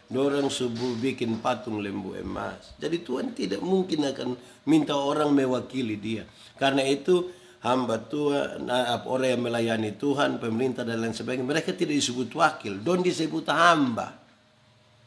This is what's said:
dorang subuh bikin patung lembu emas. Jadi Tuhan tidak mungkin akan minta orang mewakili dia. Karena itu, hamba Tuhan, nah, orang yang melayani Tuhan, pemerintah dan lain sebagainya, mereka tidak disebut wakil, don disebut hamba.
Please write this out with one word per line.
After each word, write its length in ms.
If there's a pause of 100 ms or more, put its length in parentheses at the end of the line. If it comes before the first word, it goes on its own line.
dorang 480
subuh 480
bikin 400
patung 400
lembu 320
emas. 640
Jadi 240
Tuhan 320
tidak 320
mungkin 400
akan 320 (320)
minta 240
orang 400
mewakili 640
dia. 320 (320)
Karena 240
itu, 480 (320)
hamba 400
Tuhan, 640
nah, 400
orang 240
yang 160
melayani 480
Tuhan, 400
pemerintah 480
dan 160
lain 160
sebagainya, 320
mereka 240
tidak 240
disebut 400
wakil, 480
don 160
disebut 480
hamba. 720 (880)